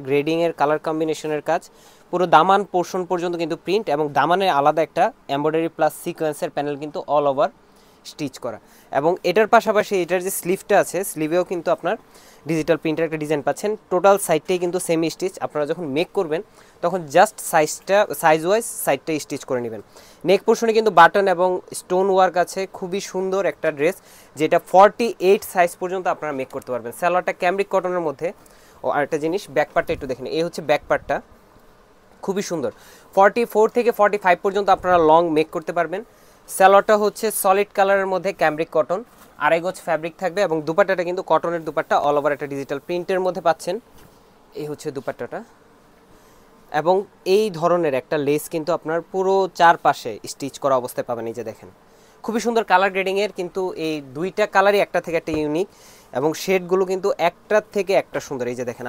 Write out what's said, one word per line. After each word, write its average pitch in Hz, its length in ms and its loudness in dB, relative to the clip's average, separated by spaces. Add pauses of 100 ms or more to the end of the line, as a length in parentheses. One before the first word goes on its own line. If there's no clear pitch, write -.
গ্রেডিংয়ের 160 520 0
কালার 151 280 0
কম্বিনেশনের 156 640 -4
কাজ। 170 120 0 (520)
পুরো 180 120 0 (100)
দামান 190 260 6 (120)
পোর্শন 185 360 -2
পর্যন্ত 175 320 -2
কিন্তু 160 240 -4
প্রিন্ট 196 200 -2 (100)
এবং 151 100 0 (120)
দামানের 180 420 2
আলাদা 151 280 2
একটা 170 160 0 (320)
এমব্রয়ডারি 156 420 0
প্লাস 156 160 0 (100)
সিকোয়েন্সের 156 520 -6
প্যানেল 147 280 -4
কিন্তু 151 160 -10 (160)
all 147 160 2
over 147 180 2 (640)
স্টিচ 143 320 -8
করা। 110 160 -8 (320)
এবং 147 200 2 (180)
এটার 208 260 2
পাশাপাশি 208 380 2 (100)
এটার 175 240 -2
যে 190 120 -6
স্লিভটা 190 440 -2
আছে, - 140 -8 (140)
স্লিভেও 156 400 0
কিন্তু 170 240 -6
আপনার 185 200 -4 (540)
ডিজিটাল 160 320 0
প্রিন্টের 160 260 -2
একটা 156 160 -6
ডিজাইন 147 240 -2
পাচ্ছেন। 208 240 -2 (200)
টোটাল 196 240 4 (120)
সাইডটাই 175 360 0
কিন্তু 180 140 -2 (100)
সেমি 165 280 0
স্টিচ। 185 180 -6 (120)
আপনারা 151 260 -4
যখন 170 140 -8 (100)
মেক 175 220 0
করবেন, 170 240 -2 (420)
তখন 175 160 -2 (140)
just 180 240 4 (140)
সাইজটা, 165 460 0 (240)
সাইজ 160 260 4
ওয়াইজ 220 180 2 (200)
সাইডটা 151 260 -2 (120)
স্টিচ - 260 -8
করে 123 160 -2
নেবেন। 110 160 -10 (420)
নেক 185 240 4
পোর্শনে 226 300 2
কিন্তু 220 220 2
বাটন 180 260 8 (100)
এবং 180 140 2 (300)
স্টোন 185 340 0
ওয়ার্ক 185 300 4
আছে। 190 180 -8 (160)
খুবই 190 220 -6 (120)
সুন্দর 190 300 -2 (100)
একটা - 260 -4
ড্রেস, 165 180 0 (400)
যেটা 156 220 2 (140)
ফর্টি 202 360 6 (220)
এইট 208 140 4 (100)
সাইজ 175 180 2 (100)
পর্যন্ত 185 240 -4 (100)
আপনারা 151 240 -8
মেক 127 160 -8
করতে 127 180 -12
পারবেন। 117 260 -8
সালোয়ারটা 180 420 0
ক্যামব্রিক 190 320 0
কটনের 180 340 0
মধ্যে। 147 200 -4 (560)
ও, - 120 -2
আরেকটা 147 280 0
জিনিস, 170 180 -2 (140)
ব্যাক 147 180 0
পার্টটা 170 220 -2
একটু 139 160 -10
দেখেন, 127 140 -10 (120)
এই 165 80 0
হচ্ছে 170 240 -8
ব্যাক 147 200 0
পার্টটা, 143 260 -2 (1120)
খুবই 180 240 -4
সুন্দর। 143 220 -4 (440)
ফর্টি 196 280 6 (100)
ফোর 214 140 4 (100)
থেকে 233 220 2
ফর্টি 208 260 4
ফাইভ 180 200 4
পর্যন্ত 196 300 -2
আপনারা 180 220 2 (120)
লং 165 120 8 (140)
মেক 156 200 2
করতে 185 240 -8
পারবেন। 175 240 -4 (460)
সালোয়ারটা 196 540 6
হচ্ছে 208 220 -2 (180)
সলিড 196 340 2
কালারের 196 360 2
মধ্যে 185 260 -2
ক্যামব্রিক 160 380 0
কটন, 175 220 0 (460)
আড়াই 170 200 2
গজ 185 120 -6 (100)
ফ্যাব্রিক 160 340 -4
থাকবে 185 260 -2
এবং 160 100 -2 (100)
দুপাট্টাটা 180 420 0
কিন্তু 180 220 -4
কটনের 165 360 0
দুপাট্টা, 160 280 -2 (100)
all 147 140 2
over 147 160 0
একটা 143 180 -8
ডিজিটাল 139 340 -8
প্রিন্টের 180 380 -4
মধ্যে 180 220 -4
পাচ্ছেন। 175 280 -2 (840)
এই 151 100 -8
হচ্ছে 147 160 -12 (100)
দুপাট্টাটা। 135 420 -10 (1300)
এবং 156 240 2 (400)
এই 214 100 4 (140)
ধরনের 170 420 2
একটা - 160 -4 (100)
লেস 147 160 0 (100)
কিন্তু 160 240 -4
আপনার 160 220 -4 (120)
পুরো 190 220 0 (260)
চারপাশে 160 520 4 (200)
স্টিচ - 320 -10
করা 135 180 2
অবস্থায় 123 280 -8
পাবেন। 117 220 -6
এই 107 80 -10
যে 113 100 -8
দেখেন, 95 200 -16 (540)
খুবই 226 220 -2
সুন্দর 226 260 2
কালার 190 240 4
গ্রেডিংয়ের, 196 440 -2
কিন্তু 180 220 -6 (260)
এই 156 80 -2 (220)
দুইটা 185 280 -2 (100)
কালারই 202 300 4
একটা - 200 -2
থেকে 165 160 -2
একটা 160 180 -6
ইউনিক 151 280 -2 (460)
এবং 139 160 0 (140)
শেডগুলো 185 480 0
কিন্তু 190 160 -4 (220)
একটার 208 340 -2 (120)
থেকে 196 180 -2 (100)
একটা - 240 -8
সুন্দর। 127 240 -6
এই 120 80 -8
যে 123 100 -6
দেখেন, 120 200 -10